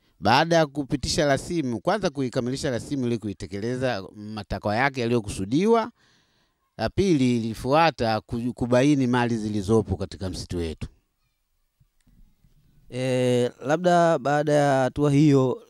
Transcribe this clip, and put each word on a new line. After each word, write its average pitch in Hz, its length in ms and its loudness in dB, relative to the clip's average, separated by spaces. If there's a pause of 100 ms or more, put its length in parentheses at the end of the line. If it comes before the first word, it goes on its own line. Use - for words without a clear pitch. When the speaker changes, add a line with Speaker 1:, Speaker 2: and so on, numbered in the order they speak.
(200)
Speaker 1:
baada 147 360 4
ya 160 100 4
kupitisha 147 600 -2
rasimu, 135 540 -2
kwanza 190 300 -2
kuikamilisha 131 600 -4
rasimu 123 360 -4
ili 120 120 -2
kuitekeleza 104 960 -6
matakwa 104 600 -6
yake 135 240 -2
yaliyokusudiwa. 120 920 0 (840)
La 113 120 -4
pili 135 480 2
ilifuata 117 840 0
ku-, 120 340 -6
kubaini 131 520 2
mali 120 300 0
zilizopo 104 600 0
katika 92 340 -8
msitu 87 260 -10
wetu. 82 320 -6 (2000)
Speaker 2:
Eh, 127 640 0 (140)
labda 170 520 2
baada 147 340 0
ya 143 300 2
hatua 143 280 0
hiyo, 139 600 4